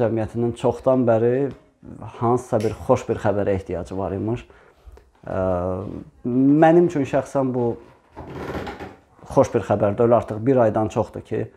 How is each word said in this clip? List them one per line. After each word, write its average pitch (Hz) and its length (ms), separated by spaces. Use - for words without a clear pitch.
cəmiyyətinin 113 560
çoxdan 123 480
bəri 117 280
hansısa 120 640
bir 110 80
xoş 123 240
bir 104 100
xəbərə 101 380
ehtiyacı 92 400
var 95 180
imiş. 107 300
Ə, 95 120
mənim 151 640
üçün 147 160
şəxsən 131 480
bu 120 220
xoş 135 180
bir 104 160
xəbərdir. 104 380
Öyle 117 100
artıq 107 300
bir 131 180
aydan 110 240
çoxdur - 400
ki, 113 140